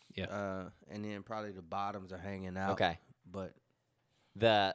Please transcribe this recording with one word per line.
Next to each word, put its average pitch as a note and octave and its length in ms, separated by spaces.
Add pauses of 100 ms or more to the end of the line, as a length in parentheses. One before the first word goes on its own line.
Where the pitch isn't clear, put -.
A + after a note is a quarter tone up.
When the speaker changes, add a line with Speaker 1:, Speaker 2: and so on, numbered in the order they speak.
(140)
Speaker 1:
Yeah. F#2 120
Speaker 2:
Uh, F#2+ 440 (200)
and G#2 140
then G#2 180
probably G#2+ 300
the F#2 100
bottoms F#2+ 500
are F2+ 60
hanging F#2+ 380
out. G2 160
Speaker 3:
Okay. F2+ 260 (320)
Speaker 2:
But F#2+ 240 (840)
Speaker 3:
The G#2 380